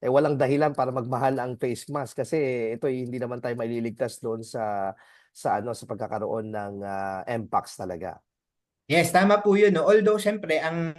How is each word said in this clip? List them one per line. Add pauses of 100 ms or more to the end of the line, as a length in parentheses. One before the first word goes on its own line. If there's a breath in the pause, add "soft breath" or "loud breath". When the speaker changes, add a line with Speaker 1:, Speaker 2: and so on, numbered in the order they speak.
Speaker 1:
eh,
walang
dahilan
para
magmahal
ang
face
mask
kasi (400)
ito,
hindi
naman
tayo
maliligtas
doon
sa, (400 soft breath)
sa
ano,
sa
pagkakaroon
ng, (100)
ah,
mpox
talaga. (640)
Speaker 2:
Yes,
tama
po
yun,
no?
Although,
syempre,
ang,